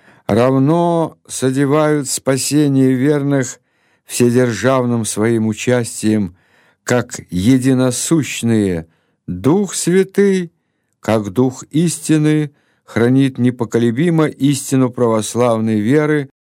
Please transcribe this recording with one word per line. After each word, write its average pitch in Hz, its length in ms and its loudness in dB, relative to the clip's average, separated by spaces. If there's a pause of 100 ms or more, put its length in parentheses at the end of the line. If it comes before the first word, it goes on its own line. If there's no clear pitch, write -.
(260)
равно 147 1000 0
содевают 143 800 0
спасение 135 840 0
верных 139 640 -2 (440)
вседержавным 120 1000 0
своим 110 420 -2
участием, 107 880 -2 (480)
как - 360 -2 (100)
единосущные 120 1600 0 (380)
Дух 139 480 0
Святый, 190 800 0 (480)
как 107 300 -2
Дух 127 400 -2
истины, 151 800 0 (320)
хранит 131 540 0
непоколебимо 123 880 0
истину 131 640 0
православной 113 880 0
веры, 147 480 0 (140)